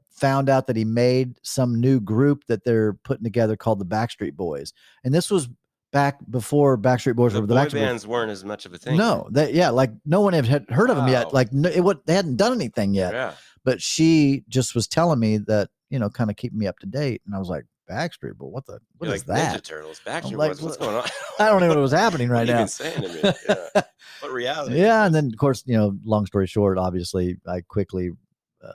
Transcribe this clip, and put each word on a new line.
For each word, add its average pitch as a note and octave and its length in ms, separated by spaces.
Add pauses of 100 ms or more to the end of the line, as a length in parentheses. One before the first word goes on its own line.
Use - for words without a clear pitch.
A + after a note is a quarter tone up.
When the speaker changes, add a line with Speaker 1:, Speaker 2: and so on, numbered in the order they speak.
Speaker 1:
found C3+ 400
out C3 180
that B2 100
he A2 80
made B2 560
some A#2+ 400
new C3 180
group B2 460
that A2+ 180
they're A2 300
putting A2 300
together A2 340
called A2 220
the G2 60
Backstreet G2+ 500
Boys. D2+ 360 (320)
And B2+ 100
this F3 180
was D3+ 180 (420)
back C#3 280 (100)
before C3 480
Backstreet B2 380
Boys A#2+ 180
Speaker 2:
The A#2+ 80
Speaker 1:
were G#2 60
the A2+ 80
Speaker 2:
boy B2+ 60
Speaker 1:
Backstreet C#3+ 100
Boys. - 20
Speaker 2:
bands B2+ 340
weren't A2+ 240
as F#2+ 140
much G#2 200
of F2 80
a F2 40
thing - 200
Speaker 1:
No, G3+ 340
Speaker 2:
then. C#3+ 160
Speaker 1:
they, A#2 60
yeah, E3 160
like, B2 220 (140)
no F3 160
one G3+ 120
had, D3 120
had C#3 240
heard G3 220
of D3+ 60
'em B2+ 100
yet. B2+ 200
Speaker 2:
Wow. - 60
Speaker 1:
Like, B2+ 200
no, D3 160
it E3 120
wa-, F#3+ 140 (100)
they D#3+ 80
hadn't E3+ 240
done A3+ 160
anything A2+ 400
yet. F#2+ 200
Speaker 2:
Yeah. A#2 200 (320)
Speaker 1:
But C3+ 160
she D#3 680
just B2 260
was A2+ 120
telling D#3+ 320
me G#2+ 200
that, G#2 300 (200)
you C#3+ 100
know, G#2 100
kinda G#2+ 260
keeping G#2+ 240
me G#2 80
up F2+ 120
to - 80
date. B2+ 380
And G2+ 100
I G2 40
was F#2 100
like, E2 160 (240)
"Backstreet G2+ 480
Boy? C2+ 100
What A#2 180
the, - 140 (180)
what - 100
Speaker 2:
You're G2+ 80
Speaker 1:
is F#2+ 120
Speaker 2:
like, G2+ 100
Speaker 1:
that?" D3+ 240
Speaker 2:
"Ninja - 20
Turtles, D#2 420
Backstreet - 260
Speaker 1:
I'm C#3+ 60
like, D3+ 140
Speaker 2:
Boys, C#3+ 100
what's D#3 180
Speaker 1:
"What?" - 60
Speaker 2:
going A2 120
on?" B2 120 (140)
Speaker 1:
<laughs> - 160
I G#3+ 100
don't G#3 140
even E3+ 60
know E3 60
what D3 60
was C3 100
happening D#3+ 380
Speaker 2:
<laughs> - 0
What B2 60
Speaker 1:
right A#2 80
Speaker 2:
are - 20
you A#2+ 80
Speaker 1:
now. A#2+ 60
Speaker 2:
even G#2 80
saying - 340
to F#2 80
me? E2+ 120
Speaker 1:
<laughs> G3 120 (420)
Speaker 2:
Yeah. G#3 60 (380)
What C#3+ 120
reality C3 480
Speaker 1:
Yeah, A3 220
Speaker 2:
is G#3 60
Speaker 1:
and D#3+ 80
Speaker 2:
this? D#3 60
Speaker 1:
then, C3+ 120
of - 60
course, C#3 260
you B2 120
know, G#2 280
long G#2+ 200
story F#2+ 220
short, G2+ 300
obviously, F2+ 600 (100)
I F2+ 140
quickly, F2+ 500 (520)
uh, - 100